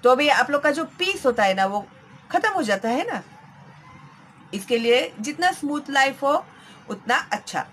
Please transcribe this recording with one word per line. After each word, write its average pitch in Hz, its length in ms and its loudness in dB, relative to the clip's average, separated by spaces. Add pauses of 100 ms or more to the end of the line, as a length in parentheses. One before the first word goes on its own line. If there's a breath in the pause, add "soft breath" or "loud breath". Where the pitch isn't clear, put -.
तो 247 120 8
भी 294 120 2
आप 247 220 2
लोग 285 120 0
का 302 80 4
जो 311 140 -2
peace 359 420 -6
होता 226 180 2
है 190 100 4
ना, 190 120 0
वो 202 200 -4 (460)
खत्म 427 180 0
हो 381 120 -2
जाता 208 260 -2
है 311 240 -2
ना। 196 100 -6 (1300)
इसके 220 240 -2
लिए 233 420 2
जितना 302 320 -2
smooth 294 280 -4 (100)
life 269 320 0
हो, 285 240 0 (440 loud breath)
उतना 226 420 -4
अच्छा। - 400 -6